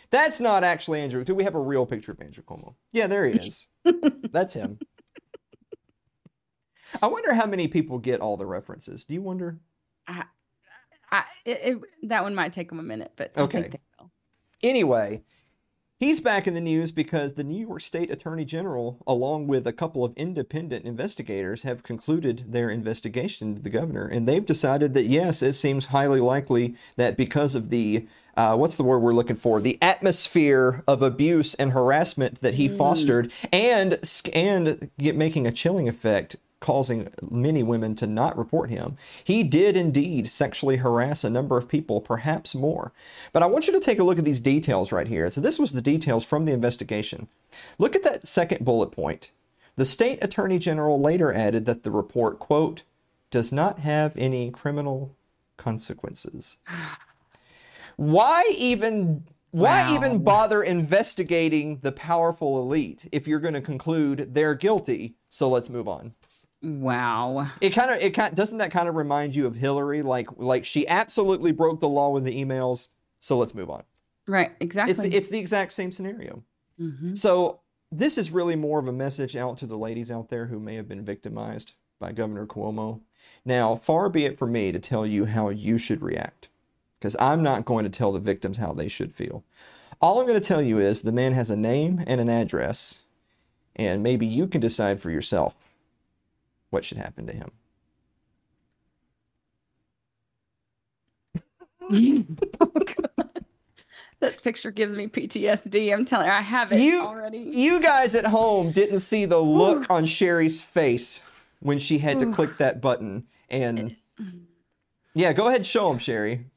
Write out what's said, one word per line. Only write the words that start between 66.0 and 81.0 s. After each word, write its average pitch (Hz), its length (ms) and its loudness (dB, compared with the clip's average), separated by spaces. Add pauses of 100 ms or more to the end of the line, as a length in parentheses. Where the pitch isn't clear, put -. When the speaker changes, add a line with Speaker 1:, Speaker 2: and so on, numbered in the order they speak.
Speaker 2:
Wow. 131 880 -2 (120)
Speaker 1:
It 190 120 2
kinda, 240 300 0
it 190 100 0
kinda, 208 220 -2
doesn't 214 240 -2
that 180 120 -2
kinda 170 200 0
remind 147 440 -2
you 143 120 2
of 113 80 -8
Hillary? 139 460 -2
Like, 127 260 -2 (100)
like, 127 280 0
she - 220 -2
absolutely 180 640 2
broke 160 280 2
the 151 100 0
law 143 200 2
with 139 160 0
the 131 180 -4
emails, 127 460 -4 (300)
so - 180 0
let's 117 180 0
move 90 140 -10
on. 60 140 -12 (440)
Speaker 2:
Right, 190 320 0
exactly. 185 480 -2
Speaker 1:
It's, 180 80 0
it's 190 140 0
the 220 100 -4
exact 190 320 -2
same 180 200 -8
scenario. 190 520 -12 (360)
Speaker 2:
Mm-hmm. 165 360 -8
Speaker 1:
So 180 460 2 (300)
this 233 260 0
is 165 140 -2
really 170 240 0
more 151 240 0
of 131 80 -2
a 127 60 -2
message 135 420 -6
out 123 240 -6
to 135 60 -10
the 110 120 -8
ladies 113 340 -6
out 117 180 -10
there 117 180 -6
who 113 120 -10
may 107 160 -10
have 107 120 -12
been 101 160 -14